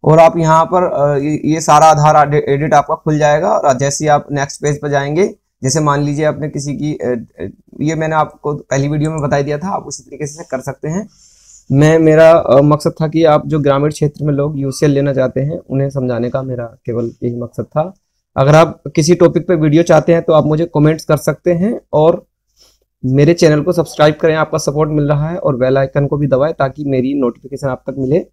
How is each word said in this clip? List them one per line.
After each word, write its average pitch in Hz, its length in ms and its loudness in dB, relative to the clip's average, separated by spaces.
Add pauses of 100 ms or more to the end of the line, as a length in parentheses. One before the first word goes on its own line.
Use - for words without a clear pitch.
और 156 140 4
आप 165 180 6
यहाँ 160 280 4
पर, 180 180 0
अ, 147 340 0
ये, 147 280 -4
ये 156 160 0
सारा 156 260 6
आधार 151 420 4
एडि-, 147 200 -2
एडिट 139 260 0
आपका 147 200 2
खुल 151 240 -2
जाएगा। 151 340 0
और 135 260 0
जैसे 139 260 -4
ही 151 40 0
आप 147 240 2
नेक्स्ट 143 300 -6
पेज 147 180 -2
पर 147 80 -8
जाएंगे, 147 460 -2 (280)
जैसे 135 180 -2
मान 147 200 0
लीजिए 147 240 -4
आपने 147 240 -4
किसी 139 280 -8
की, 151 180 -6
अ, 117 300 -6 (160)
अ, 85 60 -10 (340)
ये 156 140 -2
मैंने 160 200 -4
आपको 147 400 -4
पहली 139 340 -4
वीडियो 151 220 -2
में 160 100 -6
बता 143 220 -2
दिया 147 160 -4
था, 175 100 -8
आप 196 180 -6
उसी 139 160 -16
तरीके 143 240 -12
से 151 180 -14
कर 131 160 -8
सकते 139 280 -10
हैं। 185 200 -6 (640)
मैं, 156 260 4
मेरा, 160 320 6
अ, 147 300 4
मकसद 147 420 0
था 156 60 -2
कि 160 160 0
आप 151 220 2
जो 151 140 -2
ग्रामीण 139 300 0
क्षेत्र 147 340 -4
में 147 100 0
लोग 143 240 -2
यूसीएल 139 340 -2
लेना 139 220 0
चाहते 131 260 -2
हैं 151 180 -4
उन्हें 139 320 -4
समझाने 123 400 -4
का 131 120 -6
मेरा 123 220 -8
केवल 117 480 -8 (100)
यही 120 180 -6
मकसद 120 240 -10
था। 165 300 -6 (420)
अगर 139 180 4
आप 165 280 2 (120)
किसी 165 200 2
टॉपिक 170 340 2
पे 185 60 2
वीडियो 156 280 2
चाहते 170 300 2
हैं 170 100 0
तो 165 100 -2
आप 151 140 2
मुझे 156 200 -2
कमेंट्स 156 380 0
कर 156 120 0
सकते 156 360 -2
हैं, 196 280 -2 (120)
और 160 340 2 (800)
मेरे 143 300 2
चैनल 151 280 2
को 175 100 -2
सब्सक्राइब 156 420 0
करें, 160 220 0
आपका 156 220 -2
सपोर्ट 151 320 -2
मिल 147 180 -2
रहा 147 200 -2
है, 175 100 -8
और 139 180 -2
बेल 131 220 0
आइकन 139 280 -2
को 143 100 -2
भी 147 100 -2
दबाएं 139 260 0
ताकि 143 320 -4
मेरी 135 360 -2
नोटिफिकेशन 131 480 -6
आप 127 180 -6
तक 135 120 -10
मिले। 139 340 -2